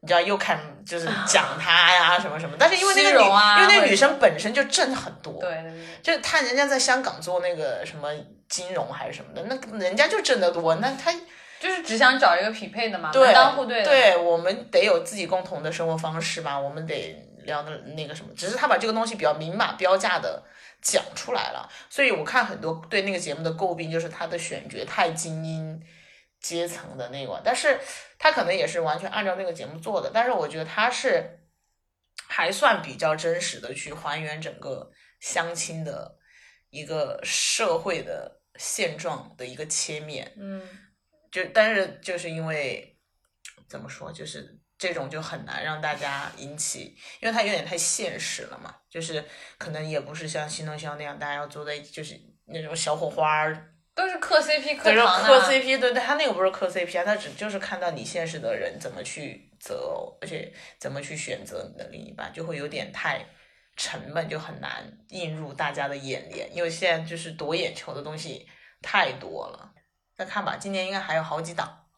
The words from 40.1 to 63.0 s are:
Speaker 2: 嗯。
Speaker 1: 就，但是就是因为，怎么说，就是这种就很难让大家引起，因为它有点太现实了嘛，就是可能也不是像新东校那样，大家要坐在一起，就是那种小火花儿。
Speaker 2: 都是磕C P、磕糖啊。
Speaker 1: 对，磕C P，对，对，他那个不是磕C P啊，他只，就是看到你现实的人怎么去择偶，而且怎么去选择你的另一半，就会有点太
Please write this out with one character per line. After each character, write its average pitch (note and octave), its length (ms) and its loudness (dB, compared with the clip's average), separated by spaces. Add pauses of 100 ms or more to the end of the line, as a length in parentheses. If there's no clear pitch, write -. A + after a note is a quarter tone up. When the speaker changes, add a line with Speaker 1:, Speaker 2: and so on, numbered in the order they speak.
Speaker 2:
嗯。 G3 240 -12 (720)
Speaker 1:
就， F#3 120 -4 (100)
但 A3 220 6
是 F#3 260 -2
就 F3+ 160 -6
是 E3+ 120 -8
因 D#3+ 160 -6
为， D3 520 -6 (720)
怎 - 100 -16
么 - 120 -14
说， - 200 -14
就 - 160 -14
是 - 320 -16 (200)
这 F3+ 160 -4
种 C#3+ 160 -6
就 D#3 120 -10
很 D#3 220 -10
难 - 180 -10
让 D#3 200 -6
大 D3+ 120 -4
家 C#3+ 440 -8
引 C#3 200 -14
起， - 380 -8 (240)
因 - 80 -2
为 A3+ 60 0
它 A3+ 80 2
有 G3+ 80 2
点 E3+ 160 -2
太 F3+ 120 -6
现 F3 400 -2
实 - 260 -8
了 - 140 -16
嘛， - 160 -16 (160)
就 E3 120 -10
是 D#3+ 200 -6 (360)
可 E3+ 140 -12
能 D#3 140 -6
也 D#3 140 -2
不 D3 160 -12
是 D#3+ 140 -10
像 D3+ 200 -6
新 D#3+ 160 -8
东 D3+ 140 -8
校 D3 160 -10
那 D3+ 80 -12
样， C#3+ 160 -12
大 D3 80 -8
家 D3 60 -4
要 D3 140 -6
坐 D3 180 -12
在 D3 100 -6
一 D3 80 -12
起， - 80 -20
就 D#3 100 -12
是 - 160 -14 (280)
那 D#3+ 180 -10
种 D#3 100 -10
小 D#3 220 -2
火 D#3+ 140 -2
花 D#3 200 0
儿。 D#3 440 -2 (200)
Speaker 2:
都 F#4 140 -2
是 F#4 120 -4
磕 D#4 220 4
C D4+ 180 0
P、 C#4 160 -4
磕 G#3+ 200 2
糖 A#3 100 6
啊。 F#3 220 4
Speaker 1:
对， - 0 -
磕 G3+ 180 10
C C4 140 4
P， C4 180 0
对， B3 140 2
对， A#3+ 100 0
他 B3+ 120 0
那 D4+ 120 2
个 B3 60 2
不 F3+ 100 -2
是 F#3+ 100 4
磕 F#3 180 -4
C F3+ 160 -4
P F3 120 -6
啊， F3 60 -2
他 G#3 140 0
只， F3+ 160 -10
就 G#3 160 -8
是 G3 100 -6
看 F#3 220 -8
到 F3 100 -2
你 C3+ 140 -10
现 E3 200 -6
实 D#3+ 140 -8
的 A2+ 160 -4
人 G2 240 -6
怎 G#2+ 100 -10
么 G2 140 -12
去 - 560 -14
择 - 160 -10
偶， - 460 -8
而 - 60 -12
且 - 260 -10 (260)
怎 C3+ 100 -8
么 C#3 120 -8
去 D3+ 160 -12
选 - 260 -8
择 - 260 -12
你 - 80 -20
的 - 120 -14
另 - 100 -18
一 - 140 -18
半， - 180 -12
就 E3 140 -12
会 E3 100 -8
有 C#3+ 100 -8
点 D3+ 280 -10
太 - 320 -4 (500)